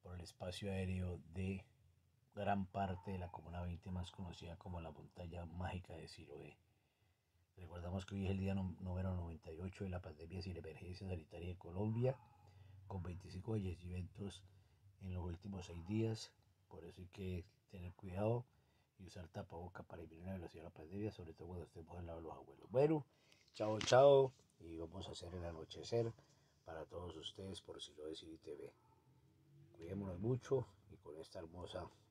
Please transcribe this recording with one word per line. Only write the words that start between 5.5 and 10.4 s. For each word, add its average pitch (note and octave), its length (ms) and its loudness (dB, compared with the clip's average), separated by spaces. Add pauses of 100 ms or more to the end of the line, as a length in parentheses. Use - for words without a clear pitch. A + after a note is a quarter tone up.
de D#2+ 120 -10
Siloé. D2 500 -12 (1000)
Recordamos F2 480 -2
que G2+ 100 -6
hoy G2 100 2
es F#2 60 4
el F#2+ 80 4
día F#2+ 160 4
num-, F#2 240 0
número F#2 340 2
noventa E2 380 -4
y D#2+ 80 -8
ocho F#2+ 240 -4
de F#2+ 60 0
la F2+ 120 -2
pandemia E2 400 -8